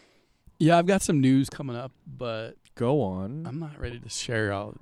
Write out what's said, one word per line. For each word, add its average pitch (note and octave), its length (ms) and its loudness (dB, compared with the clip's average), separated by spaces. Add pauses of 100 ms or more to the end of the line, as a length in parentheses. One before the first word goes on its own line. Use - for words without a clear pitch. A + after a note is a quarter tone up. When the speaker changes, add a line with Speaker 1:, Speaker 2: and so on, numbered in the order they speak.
(580)
Speaker 1:
Yeah, E3+ 200 6
I've E3+ 80 4
got F#3+ 160 2
some E3 180 2
news C3+ 300 6
coming C3 260 -10
up, B2 160 -10 (160)
but A#2 480 -10 (200)
Speaker 2:
Go C3 260 2
on. G#2 440 -4
Speaker 1:
I'm D#3 140 -8
not D3 180 -10
ready A#2+ 220 -8
to A#2+ 100 -16
share A2 440 -2
all, G#2 280 -6